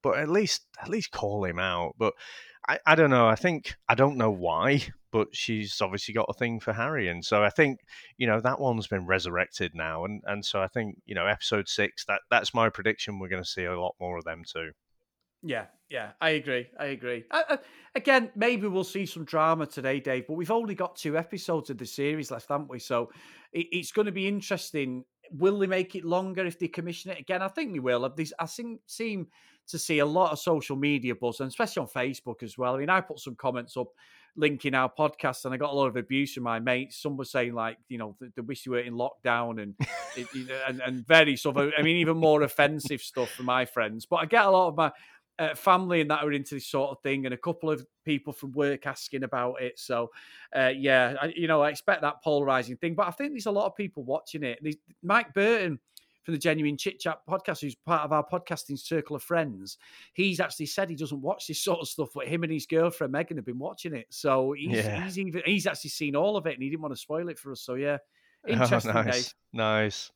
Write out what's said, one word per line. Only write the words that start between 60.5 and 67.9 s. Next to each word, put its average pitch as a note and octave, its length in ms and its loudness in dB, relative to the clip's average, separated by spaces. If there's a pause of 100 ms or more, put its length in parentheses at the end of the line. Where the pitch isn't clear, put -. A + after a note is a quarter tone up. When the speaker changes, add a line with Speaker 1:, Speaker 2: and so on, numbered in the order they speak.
Speaker 2:
said F#3+ 240 -2
he E3 80 -6
doesn't C#3+ 240 -6
watch F3+ 260 -4
this D#3 160 -4
sort E3+ 160 0
of D3 80 -6
stuff, D3 260 -4
but C3+ 140 -6
him E3 160 -2
and D#3+ 80 -2
his D3+ 140 -2
girlfriend D#3+ 480 0
Megan D#3+ 240 -4
have G#2+ 80 -8
been B2 140 -6
watching D#3+ 360 -8
it. A2+ 140 -10
So C3 420 2
he's, C#3+ 240 -2
Speaker 1:
Yeah. G#2+ 300 0
Speaker 2:
he's F#3 140 -6
even, F3+ 260 -4
he's F#3+ 220 4
actually - 240 -4
seen C#3+ 260 -2
all G3+ 180 2
of E3 120 -2
it, C#3 80 -2
and B2+ 80 -6
he C#3 60 -4
didn't D#3 120 -4
want D3 140 -6
to - 40 -12
spoil E3+ 300 -4
it D3+ 100 -10
for C#3 140 -12
us. - 80 -12
So B2+ 140 -6
yeah, C#3+ 220 0 (240)